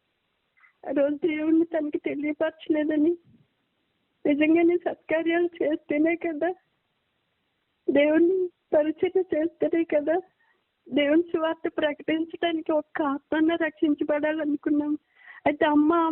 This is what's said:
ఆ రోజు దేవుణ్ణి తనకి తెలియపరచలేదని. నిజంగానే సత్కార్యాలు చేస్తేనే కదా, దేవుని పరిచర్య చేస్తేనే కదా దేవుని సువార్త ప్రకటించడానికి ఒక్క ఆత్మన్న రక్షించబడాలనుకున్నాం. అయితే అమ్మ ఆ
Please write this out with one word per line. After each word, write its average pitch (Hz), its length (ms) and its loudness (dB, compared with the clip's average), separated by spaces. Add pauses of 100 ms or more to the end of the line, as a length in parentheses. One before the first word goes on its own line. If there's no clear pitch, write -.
(840)
ఆ - 140 -6
రోజు 294 180 2 (100)
దేవుణ్ణి 320 480 2
తనకి 311 340 -4
తెలియపరచలేదని. 302 1040 -2 (1120)
నిజంగానే 320 520 4 (100)
సత్కార్యాలు 330 640 -2 (100)
చేస్తేనే 311 540 0 (100)
కదా, 330 260 -4 (1400)
దేవుని 320 500 2 (360)
పరిచర్య 320 460 0 (140)
చేస్తేనే 330 480 -2 (120)
కదా 302 220 0 (680)
దేవుని 294 440 2
సువార్త 330 360 -4 (120)
ప్రకటించడానికి 320 920 -4 (100)
ఒక్క - 180 -10 (140)
ఆత్మన్న 320 420 0 (100)
రక్షించబడాలనుకున్నాం. 302 1300 -2 (540)
అయితే 302 180 0 (100)
అమ్మ 302 160 4 (140)
ఆ 320 80 2